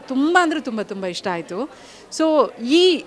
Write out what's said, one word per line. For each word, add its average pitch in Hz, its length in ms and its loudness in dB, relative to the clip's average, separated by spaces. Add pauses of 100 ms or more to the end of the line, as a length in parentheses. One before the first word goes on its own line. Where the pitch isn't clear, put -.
ತುಂಬ 294 320 2
ಅಂದ್ರೆ 320 200 0
ತುಂಬ 220 220 -6
ತುಂಬ 190 240 -8
ಇಷ್ಟ 180 240 -8
ಆಯ್ತು. 175 400 -8 (480)
So 311 320 2 (120)
ಈ, 320 440 2